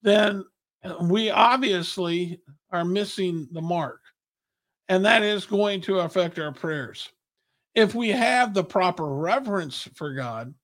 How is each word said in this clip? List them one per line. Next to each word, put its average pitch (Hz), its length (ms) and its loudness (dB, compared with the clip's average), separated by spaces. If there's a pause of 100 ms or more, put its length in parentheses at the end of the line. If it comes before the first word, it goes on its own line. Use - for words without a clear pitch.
then 208 420 2 (580)
we 208 280 2
obviously 180 1080 0 (320)
are 175 120 -2
missing 180 680 -2
the 160 100 -8
mark. 165 380 -4 (880)
And 190 160 4
that 226 180 6
is 208 240 -2
going 202 360 0
to 190 180 0
affect 170 400 -2
our 151 120 -6
prayers. 143 560 -8 (680)
If 220 200 4
we 233 140 -2
have 240 460 2
the 190 100 2
proper 180 420 0
reverence 175 880 -2
for 147 200 -8
God 123 380 -8 (120)